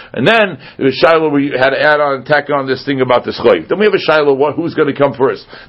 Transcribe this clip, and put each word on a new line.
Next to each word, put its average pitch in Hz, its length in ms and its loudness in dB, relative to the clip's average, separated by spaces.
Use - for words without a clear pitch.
And 127 160 -2
then 202 320 0
it - 80 -6
was 135 160 2
Shiloh, 160 320 2
we 139 240 -2
had 131 160 0
to 127 80 -2
add 147 240 2
on, 135 240 -4
tack 147 240 0
on 135 160 -2
this 131 160 -4
thing 139 160 -4
about 123 240 2
the 113 80 -6
Choiv. 95 400 0
Then 180 80 0
we 214 80 2
have 196 80 2
a 170 80 -4
Shiloh, 147 320 2
what, 139 240 -2
who's 165 160 -6
gonna 143 160 0
come 139 240 0
first? 123 320 -2